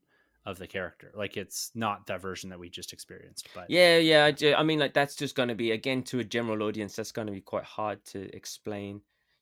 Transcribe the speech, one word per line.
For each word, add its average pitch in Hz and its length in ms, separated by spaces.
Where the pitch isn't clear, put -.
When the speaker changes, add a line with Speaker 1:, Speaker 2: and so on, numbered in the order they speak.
Speaker 1:
of 98 140
the 90 80
character. - 480
Like, 101 220
it's - 380
not 107 320
that 95 140
version 92 300
that 90 80
we 87 100
just - 240
experienced, 92 600
but 90 140
Speaker 2:
Yeah, 170 300
yeah, 160 280
I 151 60
Speaker 1:
yeah. - 0
Speaker 2:
ju-, 147 220
I - 100
mean, 156 160
like, 143 140
that's 143 220
just 143 200
gonna 120 200
be, 113 160
again, 127 340
to 131 140
a 117 40
general 110 400
audience, 104 320
that's 110 160
gonna 110 200
be 98 100
quite 98 220
hard 104 420
to 98 300
explain. 101 640